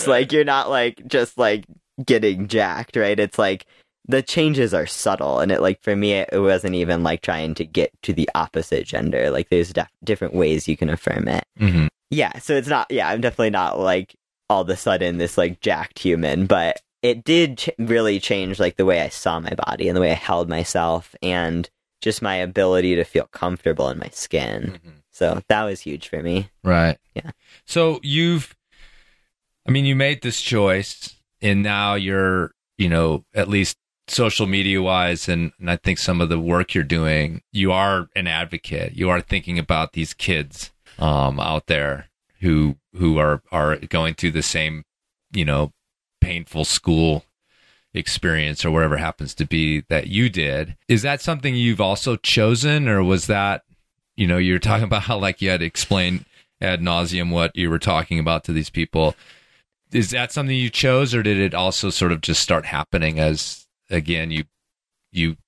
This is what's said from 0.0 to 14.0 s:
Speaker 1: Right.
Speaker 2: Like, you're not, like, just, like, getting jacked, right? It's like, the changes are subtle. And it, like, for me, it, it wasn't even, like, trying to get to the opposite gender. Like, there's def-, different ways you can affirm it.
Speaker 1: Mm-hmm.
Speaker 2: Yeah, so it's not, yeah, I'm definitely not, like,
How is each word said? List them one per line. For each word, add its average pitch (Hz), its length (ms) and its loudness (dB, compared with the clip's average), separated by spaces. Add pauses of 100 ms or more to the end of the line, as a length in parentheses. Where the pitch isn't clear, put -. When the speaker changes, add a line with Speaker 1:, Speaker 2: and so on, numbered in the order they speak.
Speaker 1:
Right. 127 160 4
Speaker 2:
Like, 131 100 -4
you're 151 120 6
not, 139 260 0
like, 123 360 -2
just, 123 300 0
like, 110 300 2 (380)
getting 104 440 4
jacked, 101 480 -2
right? 104 240 2
It's 104 180 -2
like, 98 280 0 (420)
the 131 140 2
changes 139 500 2
are 82 140 0
subtle. 69 540 -2
And 92 120 2
it, - 80 2
like, 95 220 0
for 104 120 0
me, 101 200 2
it, 95 180 -2
it 92 60 2
wasn't 95 380 2
even, 87 260 0
like, 82 180 0
trying 80 360 -4
to 82 100 -4
get 80 260 0 (120)
to 90 100 -2
the 78 200 0
opposite - 520 -2
gender. - 440 0
Like, 67 200 -2
there's 87 240 2
def-, - 180 -4 (100)
different 98 300 -4
ways 78 340 2
you 78 120 -2
can 80 100 0
affirm - 400 -2
it. - 160 -2 (160)
Speaker 1:
Mm-hmm. 87 280 4 (200)
Speaker 2:
Yeah, 139 300 -2
so - 180 -2
it's 127 120 -2
not, 139 220 0
yeah, 101 200 0
I'm 110 100 -2
definitely 117 300 0
not, 90 280 0
like, 92 380 0 (340)